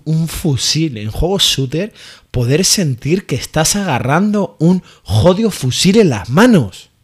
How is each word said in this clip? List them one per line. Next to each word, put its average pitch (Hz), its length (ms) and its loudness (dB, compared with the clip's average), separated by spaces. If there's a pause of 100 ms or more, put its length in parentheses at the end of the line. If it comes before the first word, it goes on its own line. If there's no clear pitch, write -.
un 160 220 -2
fusil. 147 720 -2
En 107 120 -8
juegos 175 340 -2
shooter, 151 480 -4 (380)
poder 131 360 0
sentir 160 600 -2
que 135 100 -6
estás - 400 -2
agarrando 190 840 -2
un 175 240 2 (180)
jodido 180 480 2
fusil 170 480 0
en 196 120 6
las 101 200 -4
manos. 175 640 2 (120)